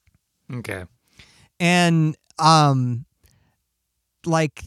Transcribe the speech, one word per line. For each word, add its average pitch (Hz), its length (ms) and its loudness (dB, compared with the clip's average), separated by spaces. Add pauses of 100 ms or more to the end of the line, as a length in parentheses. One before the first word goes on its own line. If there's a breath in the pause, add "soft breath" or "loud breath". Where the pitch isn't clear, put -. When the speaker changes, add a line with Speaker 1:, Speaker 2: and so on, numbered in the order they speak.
(520)
Speaker 1:
Okay. 101 320 -12 (720 soft breath)
Speaker 2:
And, 170 580 2 (220)
um, 143 680 2 (1200)
like, 160 400 -2